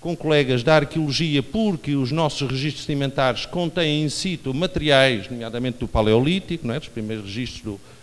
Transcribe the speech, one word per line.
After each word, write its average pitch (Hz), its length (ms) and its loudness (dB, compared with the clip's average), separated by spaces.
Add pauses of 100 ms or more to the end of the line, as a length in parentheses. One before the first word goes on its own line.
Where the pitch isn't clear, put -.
com 170 140 -4
colegas 139 480 2
da 156 120 6
arqueologia, 147 680 0
porque 202 520 0
os 131 160 0
nossos 147 380 0
registros 135 360 -4
sedimentares 139 600 0
contêm 160 580 0
in 147 60 0
situ 147 440 -6
materiais, 135 760 2
nomeadamente 120 500 -6
do 117 80 -4
Paleolítico, 135 800 2
não 117 80 -2
é? 139 60 -4
Dos - 80 -14
primeiros 107 380 -8
registros 107 360 -8
do, 101 200 -8 (220)